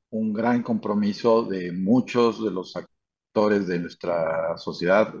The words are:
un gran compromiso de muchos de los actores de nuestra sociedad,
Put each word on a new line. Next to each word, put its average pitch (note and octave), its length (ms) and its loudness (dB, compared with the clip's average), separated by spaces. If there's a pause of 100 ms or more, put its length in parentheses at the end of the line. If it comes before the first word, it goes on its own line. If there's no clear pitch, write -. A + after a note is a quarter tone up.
un A2 240 -4
gran A#2 300 0
compromiso G#2+ 800 0
de F#2 280 -6
muchos A2+ 720 2
de G#2 80 0
los F2+ 240 -6
actores G#2 920 -2
de F2+ 120 -2
nuestra E2 800 -4
sociedad, F2 640 0